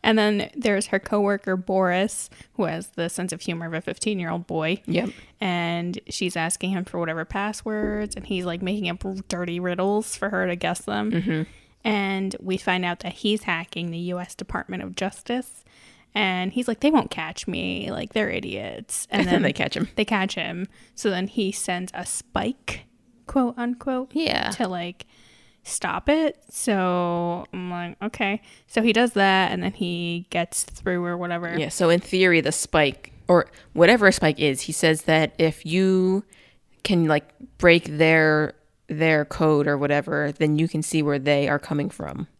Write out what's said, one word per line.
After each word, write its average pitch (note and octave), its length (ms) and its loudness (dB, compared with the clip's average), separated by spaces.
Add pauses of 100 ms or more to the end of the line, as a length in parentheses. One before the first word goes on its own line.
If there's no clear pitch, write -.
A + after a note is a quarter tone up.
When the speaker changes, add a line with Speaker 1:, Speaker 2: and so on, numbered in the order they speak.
Speaker 1:
And A3 160 4
then G#3 380 2
there's G#3 320 0
her F#3+ 100 0
coworker, G3+ 600 0
Boris, F#3 720 0 (240)
who A3 100 -2
has E3 320 -4
the E3+ 140 -2
sense F3+ 240 -6
of E3 80 -10
humor E3+ 260 -6
of E3 60 -8
a D#3+ 80 -4
fifteen-year-old F3 680 -4
boy. D#3+ 380 -2
Speaker 2:
Yep. E3+ 240 -2 (320)
Speaker 1:
And F3 640 -2
she's F3+ 300 -6
asking E3+ 340 -4
him F#3 140 -4
for F3 140 -8
whatever E3 260 -4
passwords, G#3+ 920 -6
and G3 100 -12
he's, F3+ 200 -4
like, F3 160 -6
making F#3+ 280 -2
up F3 160 -8
r-, F#3+ 100 -6 (120)
dirty F3 320 -4
riddles F#3 560 -2
for G3 140 -4
her F#3 180 0
to F3 80 -2
guess E3+ 300 -4
them. G#3 260 -2
Speaker 2:
Mm-hmm. E3+ 320 0 (400)
Speaker 1:
And G3 560 -2
we F#3 180 -4
find F3+ 280 0
out F3 160 -4
that F3+ 100 -8
he's G#3+ 320 -2
hacking E3+ 480 -4
the E3 60 -8
U F3+ 220 -6
S F3+ 160 -12
Department - 480 -8
of F#3 120 -10
Justice. - 680 -6 (520)
And F#3 380 0
he's B3 160 -2
like, A3+ 100 -4
"They D4 120 4
won't D4+ 200 2
catch D#3+ 340 -8
me. F3 460 -4
Like, - 220 -8
they're G#3+ 180 0
idiots." - 800 -8
And G3+ 100 0
Speaker 2:
And F3+ 60 2
then F3+ 80 2
Speaker 1:
then - 80 4
Speaker 2:
they D3 100 2
catch - 220 -4
him. - 200 -2
Speaker 1:
They G#3+ 100 0
catch G3 280 -2
him. F3 340 -6 (280)
So - 140 -2
then F#3 180 0
he G3 240 -2
sends F3+ 420 -4
a F3+ 120 -8
spike, - 800 -6 (420)
quote B3 300 0
unquote, B3 560 -4
Speaker 2:
Yeah. - 380 0
Speaker 1:
to, G3 160 -4
like, F3+ 380 -8 (580)
stop - 460 -4
it. D4+ 400 2
So F3 1040 0
I'm F3+ 160 -8
like, F3 320 -8
"Okay." G#3 400 -4 (240)
So - 160 0
he A3+ 100 4
does A#3 220 4
that, F#3+ 380 4
and F3+ 100 -4
then F#3+ 120 -4
he F3 580 -4
gets - 320 -4
through F3 420 -4
or F3 100 -4
whatever. F3 420 -6
Speaker 2:
Yeah, D3+ 120 -2
so E3+ 200 2
in F3 100 6
theory, F#3 420 4
the D3 100 0
spike, - 640 0 (140)
or F3 180 6 (280)
whatever G3 340 8
a F#3+ 40 10
spike D3+ 280 2
is, C#3+ 220 2
he - 100 -8
says D#3+ 320 4
that D#3 340 4
if D#3+ 280 2
you F#3 580 2 (600)
can, E3+ 240 4
like, D3+ 220 2 (300)
break E3+ 260 8
their, D#3 680 4 (340)
their D3+ 380 2
code D3 420 2
or C#3+ 100 2
whatever, D3 540 0
then D3+ 260 2
you D#3+ 100 2
can D#3 140 -2
see D#3 220 0
where C#3+ 160 2
they C#3+ 280 2
are D3 120 0
coming D3 320 -2
from. C#2 360 -10 (120)